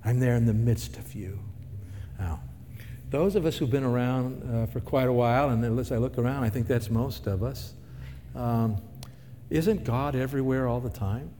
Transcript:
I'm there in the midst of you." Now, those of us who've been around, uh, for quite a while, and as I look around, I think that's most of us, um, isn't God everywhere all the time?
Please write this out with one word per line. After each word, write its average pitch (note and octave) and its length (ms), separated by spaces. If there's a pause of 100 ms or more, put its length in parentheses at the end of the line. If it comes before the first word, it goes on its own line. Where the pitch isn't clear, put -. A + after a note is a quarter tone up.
I'm A#2+ 160
there B2 160
in A#2 100
the A2 80
midst A2+ 420
of - 180
you." F#2+ 240 (800)
Now, E2+ 220 (720)
those F#3 260
of E3+ 80
us D#3+ 140
who've C3+ 120
been C3+ 140
around, B2+ 640
uh, A2+ 160
for - 140
quite C3 280
a B2+ 40
while, B2 380
and A2+ 120 (160)
as B2+ 140
I A#2 60
look B2 180
around, B2+ 280
I A2 40
think A#2 180
that's A#2 220
most A#2 380
of F#2+ 160
us, B2+ 320 (600)
um, A#2 440 (720)
isn't F3 340
God C3+ 300
everywhere C3 520
all A#2+ 140
the B2 80
time? A2 400 (120)